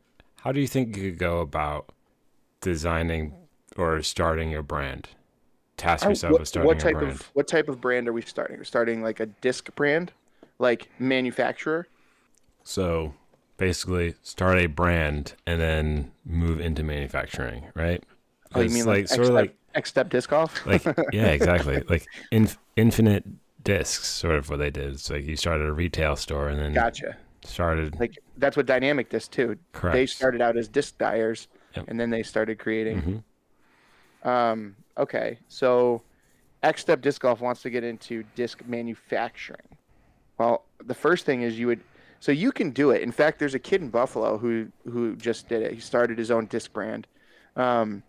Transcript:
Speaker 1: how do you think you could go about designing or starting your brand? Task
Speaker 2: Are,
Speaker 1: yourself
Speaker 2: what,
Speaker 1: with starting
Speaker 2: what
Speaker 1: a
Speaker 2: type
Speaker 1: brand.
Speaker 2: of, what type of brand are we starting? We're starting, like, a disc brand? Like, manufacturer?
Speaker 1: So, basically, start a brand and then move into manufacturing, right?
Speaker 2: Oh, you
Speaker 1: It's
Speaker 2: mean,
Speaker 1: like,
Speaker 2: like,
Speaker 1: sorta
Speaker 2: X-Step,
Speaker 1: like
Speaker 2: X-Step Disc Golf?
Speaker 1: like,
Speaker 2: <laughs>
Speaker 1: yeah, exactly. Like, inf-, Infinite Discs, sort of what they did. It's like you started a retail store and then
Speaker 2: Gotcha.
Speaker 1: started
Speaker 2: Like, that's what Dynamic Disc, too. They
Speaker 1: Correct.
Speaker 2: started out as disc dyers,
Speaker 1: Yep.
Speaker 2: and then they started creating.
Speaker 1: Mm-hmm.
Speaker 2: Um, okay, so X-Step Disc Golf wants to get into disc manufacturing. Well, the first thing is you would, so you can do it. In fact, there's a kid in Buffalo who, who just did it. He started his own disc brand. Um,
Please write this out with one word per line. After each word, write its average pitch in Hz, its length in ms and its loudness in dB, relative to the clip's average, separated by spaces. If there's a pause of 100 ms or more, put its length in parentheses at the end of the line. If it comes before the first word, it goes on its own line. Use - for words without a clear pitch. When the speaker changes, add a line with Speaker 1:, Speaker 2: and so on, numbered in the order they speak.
(400)
Speaker 1:
how 131 120 -4
do 139 80 0
you 139 60 2
think 123 300 -2
you 95 140 -4
could 85 80 -10
go 85 220 0
about 76 500 -4 (720)
designing 82 720 -2 (420)
or 80 260 0
starting 80 480 0
your 78 120 -4
brand? 71 480 -6 (680)
Task 85 300 2
Speaker 2:
Are, - 40 6
Speaker 1:
yourself 90 220 2
Speaker 2:
what, 82 80 6
Speaker 1:
with - 80 -4
starting 170 180 0
Speaker 2:
what 160 120 6
Speaker 1:
a - 20 -4
Speaker 2:
type 160 140 2
Speaker 1:
brand. 147 180 -2
Speaker 2:
of, - 220 -14
what 143 120 2
type 160 220 2
of 131 120 -8
brand 123 280 0
are 117 40 -2
we 117 100 -4
starting? - 340 -8
We're - 80 -16
starting, 117 380 0
like, 113 180 -4
a 113 60 -2
disc 123 500 -4
brand? 151 360 0 (460)
Like, 120 300 0 (100)
manufacturer? 131 880 -2 (800)
Speaker 1:
So, 82 500 -2 (440)
basically, 90 640 0
start 92 360 2
a 87 80 6
brand 76 680 0 (120)
and 85 140 0
then 76 520 0 (120)
move 82 360 0
into 80 220 -2
manufacturing, 69 920 -6
right? 85 280 -2 (520)
Speaker 2:
Oh, 123 60 2
you 117 60 4
Speaker 1:
It's 117 80 0
Speaker 2:
mean, 120 120 2
Speaker 1:
like, 101 240 2
Speaker 2:
like, 127 100 4
Speaker 1:
sorta - 40 6
Speaker 2:
X-Step, 123 100 6
Speaker 1:
like 107 220 2 (180)
Speaker 2:
X-Step 139 340 0
Disc 127 220 0
Golf? 160 360 0
Speaker 1:
like, 98 160 4 (160)
Speaker 2:
<laughs> - 140 0
Speaker 1:
yeah, 107 140 2
exactly. 73 640 4
Like, 82 200 0 (220)
inf-, 110 280 4 (180)
Infinite 110 480 6 (380)
Discs, - 460 0
sort 82 280 0
of 71 120 -2
what 73 100 -4
they 71 120 0
did. 69 240 -6
It's - 160 -10
like 71 140 -4
you 78 120 -4
started 78 300 0
a 76 60 0
retail 78 440 0
store 71 320 -4
and 73 100 -2
then 73 140 -2
Speaker 2:
Gotcha. - 460 -2 (260)
Speaker 1:
started 80 560 -2
Speaker 2:
Like, 120 140 -2 (240)
that's 135 180 2
what 143 80 2
Dynamic 131 460 2
Disc, - 200 -4
too. 123 180 0
They - 300 -10
Speaker 1:
Correct. 127 320 2
Speaker 2:
started 127 300 0
out 117 160 2
as 113 120 -2
disc 139 280 -2
dyers, 113 520 -2 (260)
Speaker 1:
Yep. - 140 -8
Speaker 2:
and 117 120 -6
then 117 80 -2
they 113 140 -2
started 110 360 -4
creating. 110 440 -2
Speaker 1:
Mm-hmm. - 1300 -12
Speaker 2:
Um, 113 480 0 (220)
okay, 117 400 -4 (100)
so 123 540 2 (600)
X-Step 156 380 2
Disc 139 200 0
Golf 120 200 2
wants 123 220 -4
to 131 80 -8
get 117 140 -2
into 113 400 -8 (100)
disc 120 320 -6
manufacturing. 117 1000 -6 (720)
Well, 117 260 2 (200)
the 123 100 -8
first 170 320 2
thing 127 160 0
is 113 160 -2
you 120 100 -2
would, 120 120 0 (400)
so 147 120 2
you 180 200 2
can 180 180 -2
do 135 200 4
it. 110 120 4
In 117 100 -4
fact, 151 260 2
there's 135 160 -2
a 131 40 -4
kid 190 240 -2
in 139 80 -8
Buffalo 110 480 0
who, 113 300 -2 (160)
who 117 320 -4
just 117 320 -6
did 113 140 -2
it. 113 100 -4
He 113 80 -12
started 117 380 0
his 113 120 -4
own 117 160 2
disc - 260 -8
brand. 110 340 -8 (500)
Um, 117 520 0